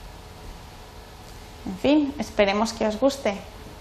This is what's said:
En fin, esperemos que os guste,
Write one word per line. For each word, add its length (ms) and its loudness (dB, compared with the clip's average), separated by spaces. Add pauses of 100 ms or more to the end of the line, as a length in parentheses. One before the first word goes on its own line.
(1700)
En 100 -6
fin, 420 6
esperemos 540 2
que 140 0
os 120 0
guste, 400 2 (420)